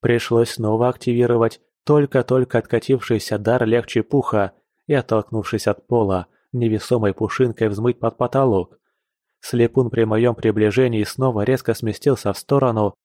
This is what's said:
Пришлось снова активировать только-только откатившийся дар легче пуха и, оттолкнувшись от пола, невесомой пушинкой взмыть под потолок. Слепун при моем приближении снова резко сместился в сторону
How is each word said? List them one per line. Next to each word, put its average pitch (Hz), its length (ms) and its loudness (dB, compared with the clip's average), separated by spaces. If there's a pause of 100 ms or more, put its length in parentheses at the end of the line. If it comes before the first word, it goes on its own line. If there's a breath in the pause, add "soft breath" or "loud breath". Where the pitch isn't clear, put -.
Пришлось 117 500 0
снова 110 380 0
активировать 120 720 0 (240)
только-только 131 720 2
откатившийся 117 800 -2
дар 113 280 0
легче 113 360 0
пуха 107 500 0 (340)
и, 151 80 0
оттолкнувшись 110 720 -2
от 104 200 -2
пола, 98 400 0 (260)
невесомой 110 640 0
пушинкой 110 540 -2
взмыть 110 300 -2
под - 180 -4
потолок. 123 600 0 (640)
Слепун 120 500 0
при 117 140 2
моем 113 300 2
приближении 107 680 0
снова 123 380 -2
резко 120 320 0
сместился 110 580 -2
в - 60 -6
сторону 117 560 0 (100)